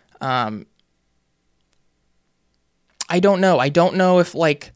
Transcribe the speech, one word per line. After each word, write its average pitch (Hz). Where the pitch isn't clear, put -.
Um, 117
I 175
don't 196
know. 185
I 135
don't 170
know 180
if, 175
like, 156